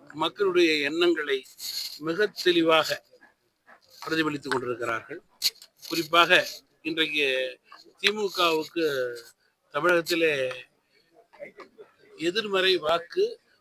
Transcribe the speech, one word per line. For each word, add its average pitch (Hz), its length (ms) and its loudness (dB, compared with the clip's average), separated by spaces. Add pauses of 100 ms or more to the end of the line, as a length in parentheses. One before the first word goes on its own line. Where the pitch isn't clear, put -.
(120)
மக்களுடைய 165 640 2
எண்ணங்களை 151 720 0 (520)
மிக 165 280 -2
தெளிவாக 160 760 2 (1040)
பிரதிபலித்துக் 151 420 -2
கொண்டிருக்கிறார்கள். 123 760 -4 (680)
குறிப்பாக 165 600 4 (340)
இன்றைக்கு 147 760 -2 (420)
திமுகவுக்கு 165 1160 -2 (540)
தமிழகத்திலே 160 840 0 (1600)
எதிர்மறை 190 600 0
வாக்கு 170 640 -2 (200)